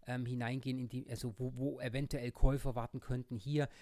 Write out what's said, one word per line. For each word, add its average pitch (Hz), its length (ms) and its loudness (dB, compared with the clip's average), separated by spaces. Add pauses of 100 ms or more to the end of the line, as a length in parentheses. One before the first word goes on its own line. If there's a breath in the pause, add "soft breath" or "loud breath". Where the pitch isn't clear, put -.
ähm, 123 180 -2
Hineingehen, 127 540 -2
in 123 100 -4
die, 120 200 -8
also 117 280 -4
wo, 127 180 -4
wo 131 240 -2
eventuell 131 520 -2
Käufer 135 440 6
warten 120 240 -4
könnten. 127 380 -4
Hier, 143 320 0 (120 loud breath)